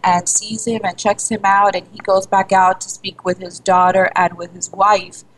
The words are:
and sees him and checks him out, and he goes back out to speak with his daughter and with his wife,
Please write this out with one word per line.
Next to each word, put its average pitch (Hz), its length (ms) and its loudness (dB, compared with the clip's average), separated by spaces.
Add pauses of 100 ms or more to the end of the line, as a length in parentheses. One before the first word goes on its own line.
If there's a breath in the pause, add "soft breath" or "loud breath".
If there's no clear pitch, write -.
and 180 260 0
sees - 380 -4
him 226 160 -2
and 180 120 -6
checks - 320 -2
him 214 160 -4
out, 196 320 2
and 180 160 -8
he - 80 -20
goes 190 280 0
back 190 240 0
out 190 280 4
to - 100 -14
speak - 360 -14
with 180 140 -4
his 180 200 -16
daughter 185 560 2
and 175 220 0
with 170 160 -14
his 180 180 -14
wife, 196 520 0 (140)